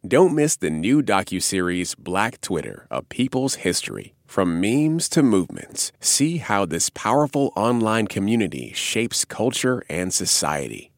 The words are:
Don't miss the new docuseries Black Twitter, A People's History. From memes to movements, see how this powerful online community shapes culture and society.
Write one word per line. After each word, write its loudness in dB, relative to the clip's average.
Don't 6
miss 2
the -2
new 2
docuseries -2
Black -2
Twitter, -6
A -4
People's -2
History. -4
From 0
memes 0
to 4
movements, 0
see 0
how 0
this -2
powerful 0
online 2
community -2
shapes -2
culture 0
and -4
society. -2